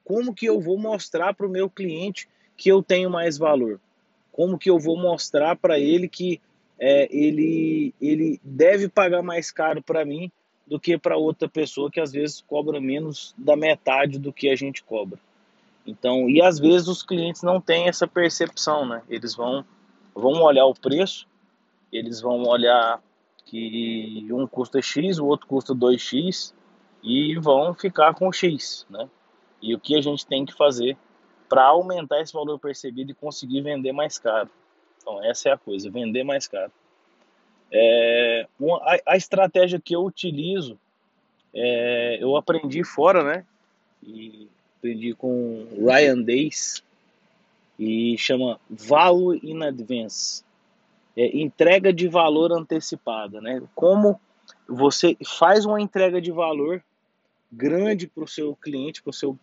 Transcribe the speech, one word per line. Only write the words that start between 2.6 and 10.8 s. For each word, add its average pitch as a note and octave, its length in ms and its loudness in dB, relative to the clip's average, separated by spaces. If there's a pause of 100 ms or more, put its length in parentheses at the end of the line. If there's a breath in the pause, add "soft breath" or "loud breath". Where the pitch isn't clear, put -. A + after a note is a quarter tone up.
eu F#3+ 140 6
tenho F#3 260 0
mais E3+ 300 -2
valor? C3 420 2 (500)
Como F3 280 -2
que - 100 0
eu F3 100 6
vou E3 200 -2
mostrar E3+ 580 0
pra E3 220 2
ele E3 280 2
que, F3+ 320 -4 (420)
é, C#3 300 4
ele, D#3 920 0
ele D#3 440 -2
deve F3 440 4
pagar F3+ 320 2
mais E3+ 300 -6
caro D#3 320 -2
pra D#3+ 220 -2
mim D#3 260 -8 (340)
do D3 140 -8
que E3+ 180 0